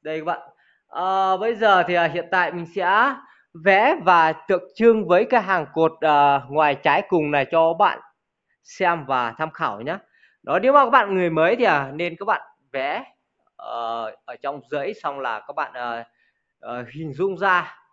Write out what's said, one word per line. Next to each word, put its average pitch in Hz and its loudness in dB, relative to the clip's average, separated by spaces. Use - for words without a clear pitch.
Đây 156 -8
các 156 -10
bạn. 170 -6
Ờ, 190 0
bây 226 -2
giờ 196 4
thì, 175 -2
à, 170 2
hiện - -4
tại 180 2
mình 170 -8
sẽ 208 2
vẽ 208 4
và 165 4
tượng - -4
trưng 220 4
với 180 4
cái 240 2
hàng 185 -2
cột, 160 2
ờ, 143 4
ngoài 147 2
trái 151 0
cùng 151 0
này 139 0
cho 165 2
bạn 180 0
xem 170 -4
và 123 -2
tham 156 -6
khảo 110 -6
nhá. 160 -8
Đó, 151 -2
nếu 254 0
mà 277 6
các 233 -4
bạn 214 0
người 180 0
mới 160 2
thì, 240 -2
à, 143 0
nên 170 -8
các 196 -10
bạn 202 -2
vẽ, 147 -6
ờ, 117 -10
ở 123 -16
trong 143 -8
giấy 151 -6
xong 143 -10
là 117 -6
các 147 -14
bạn, 143 -8
ờ, 120 -10
ờ, 120 -12
hình 151 -12
dung 180 -4
ra 180 -2